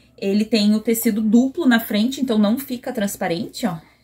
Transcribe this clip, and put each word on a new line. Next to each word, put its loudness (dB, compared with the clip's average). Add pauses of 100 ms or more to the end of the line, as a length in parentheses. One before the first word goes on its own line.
(180)
Ele 0
tem 2
o 0
tecido 0
duplo 2
na 4
frente, -2
então 0
não 2
fica -8
transparente, -4
ó. -4 (260)